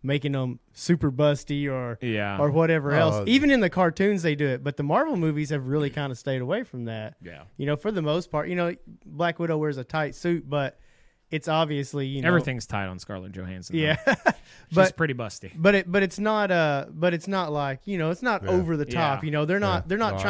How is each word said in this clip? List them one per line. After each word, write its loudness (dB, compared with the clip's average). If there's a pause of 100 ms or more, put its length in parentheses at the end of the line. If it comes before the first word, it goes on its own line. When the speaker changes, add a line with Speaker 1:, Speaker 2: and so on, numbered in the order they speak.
Speaker 1:
making 0
them -4 (140)
super 2
busty 0
or, -6
Speaker 2:
Yeah. 0
Speaker 1:
or 4
whatever 2
Speaker 3:
Well, 4
Speaker 1:
else. 0
Speaker 3:
uh, -2
Speaker 1:
Even 6
in 6
the 4
cartoons, 2
they 2
do 0
it. -2
But -4
the -2
Marvel 2
movies 0
have -4
really 0
kinda -4
stayed -4
away -4
from -10
that. -8
Speaker 2:
Yeah. -18 (140)
Speaker 1:
You -4
know, 0
for -4
the -2
most -2
part, -4
you -4
know, -2 (300)
Black -2
Widow 0
wears -2
a -6
tight -4
suit, -2
but -2 (500)
it's -6
obviously, 0
you -6
know 0
Speaker 2:
Everything's 2
tight -4
on -10
Scarlett -10
Johansson, -8
though. 0
Speaker 1:
Yeah. 2
<laughs> 4 (540)
Speaker 2:
She's -6
Speaker 1:
But 6
Speaker 2:
pretty 0
busty. -10
Speaker 1:
but 6
it, 0
but 4
it's -2
not, 2
uh, 2
but 0
it's -6
not -2
like, -4
you -4
know, 0
it's -4
not 0
Speaker 3:
Yeah. -2
Speaker 1:
over 2
the -2
top, 0
Speaker 2:
Yeah. -4
Speaker 1:
you -4
know? 0
They're 2
not 0
Speaker 3:
No, 0
Speaker 1:
trying 0